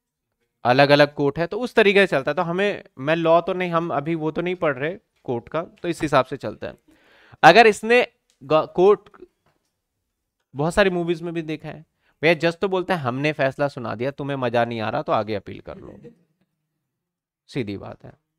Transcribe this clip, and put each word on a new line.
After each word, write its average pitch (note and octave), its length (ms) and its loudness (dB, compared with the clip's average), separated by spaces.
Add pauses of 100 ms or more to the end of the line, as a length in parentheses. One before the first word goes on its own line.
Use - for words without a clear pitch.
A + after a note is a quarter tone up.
(640)
अलग-अलग C#3+ 500 4
कोर्ट C#3+ 260 -2
है, E3+ 80 -2
तो G#3+ 120 -6
उस B3 160 -8
तरीके G3+ 240 4
से F#3+ 80 4
चलता D#3+ 240 -2
है। C#3+ 40 -6
तो F3+ 60 -2
हमें, F3+ 420 -4 (140)
मैं C#3+ 180 -2
लॉ E3 260 2
तो F#3 120 -4
नहीं, F3+ 180 -6
हम E3 220 -2
अभी D3 220 -4
वो D#3 160 -4
तो D#3+ 100 -6
नहीं F3+ 140 -6
पढ़ D3+ 220 -2
रहे D#3+ 200 -6 (260)
कोर्ट A#2+ 260 -6
का, D#3+ 140 -6
तो - 240 -14
इस E3 140 -6
हिसाब D3 240 2
से C3+ 120 -10
चलता G2+ 300 -12
है। - 60 -14 (680)
अगर G3 240 10
इसने A3 400 2 (360)
ग-, D3+ 300 2
कोर्ट, G3 520 2 (1300)
बहुत D#3 180 -2
सारी G3 160 4
मूवीज E3+ 320 -2
में E3+ 120 -8
भी E3 80 -6
देखा D#3 280 -10
है, D3+ 160 -16 (360)
भैया E3 120 4
जज E3 240 -2
तो G#3 100 -2
बोलता F#3 280 -4
है, D#3 60 -4
"हमने C3+ 300 -2
फैसला C#3+ 360 -2
सुना A2+ 280 -10
दिया, A2+ 160 -6
तुम्हें C#3 260 -8
मजा A#2+ 280 0
नहीं A#2 160 -6
आ G#2+ 80 -6
रहा C3 120 -4
तो - 100 -6
आगे A2 240 -2
अपील G2+ 240 -12
कर - 180 -18
लो।" - 200 -20 (1500)
सीधी G2+ 300 -8
बात - 280 -18
है। - 80 -20 (260)